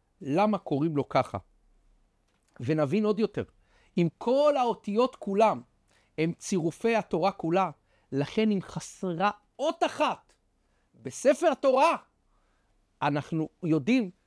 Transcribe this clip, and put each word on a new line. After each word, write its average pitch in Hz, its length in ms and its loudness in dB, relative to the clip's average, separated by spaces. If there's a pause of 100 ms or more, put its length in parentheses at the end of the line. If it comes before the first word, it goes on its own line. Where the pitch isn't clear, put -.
(220)
למה 190 360 0
קוראים 151 400 -2
לו 135 120 -2
ככה. - 280 0 (1200)
ונבין 151 460 0
עוד 208 140 0
יותר, 196 240 -2 (540)
אם 170 100 2 (100)
כל 285 400 2
האותיות 233 580 0
כולם 196 460 0 (560)
הם 165 160 0
צירופי 185 600 -2
התורה 190 360 -2
כולה, 175 400 -2 (400)
לכן 175 400 0
אם 190 100 0
חסרה 180 720 -4 (280)
אות 320 240 -2
אחת - 500 -4 (680)
בספר 247 500 2
התורה, 277 440 4 (1080)
אנחנו 147 480 -2 (140)
יודעים 175 480 0 (160)